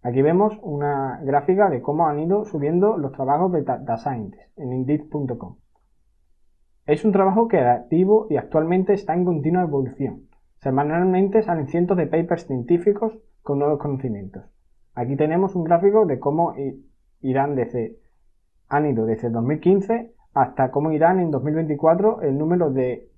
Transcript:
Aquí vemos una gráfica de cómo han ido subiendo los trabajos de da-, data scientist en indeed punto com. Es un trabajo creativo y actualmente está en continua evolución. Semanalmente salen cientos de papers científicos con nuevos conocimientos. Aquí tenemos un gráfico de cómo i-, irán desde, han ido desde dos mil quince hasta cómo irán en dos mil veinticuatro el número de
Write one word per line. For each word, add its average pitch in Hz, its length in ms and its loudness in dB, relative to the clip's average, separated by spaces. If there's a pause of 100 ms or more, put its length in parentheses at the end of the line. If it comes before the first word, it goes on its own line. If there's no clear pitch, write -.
Aquí 123 200 0
vemos 196 400 2
una 143 640 -4
gráfica 185 440 2
de 127 120 -2
cómo 156 260 0
han 147 120 -2
ido 196 260 0
subiendo 175 500 0
los 147 160 -4
trabajos 147 400 0
de 151 120 -2
da-, 127 160 -4
data 117 180 -4
scientist 113 600 -10
en 131 140 -8
indeed 135 380 -2
punto 135 280 -6
com. 90 200 -16 (1300)
Es 147 180 0
un 214 80 4
trabajo 196 380 2
creativo 180 800 4
y 143 80 0
actualmente 180 560 0
está 190 200 -2
en 180 120 0
continua 170 380 0
evolución. 139 680 -4 (300)
Semanalmente 185 840 2
salen 165 260 -2
cientos 180 300 0
de 156 100 0
papers 170 400 -2
científicos 180 720 0 (220)
con 143 180 -4
nuevos 143 200 0
conocimientos. 120 680 -6 (480)
Aquí 127 240 -4
tenemos 175 360 0
un 175 120 -2
gráfico 196 400 4
de 151 120 -2
cómo 156 400 -2
i-, 135 240 -8 (380)
irán 135 360 -2
desde, 117 420 -4 (720)
han 147 160 0
ido 113 200 0
desde 113 240 -2
dos 113 140 -2
mil 151 160 -2
quince 202 540 2 (200)
hasta 131 380 0
cómo 151 220 0
irán 170 260 4
en 170 100 0
dos 131 140 -2
mil 151 120 -2
veinticuatro 165 680 2
el 139 160 0
número 160 340 0
de 127 460 -4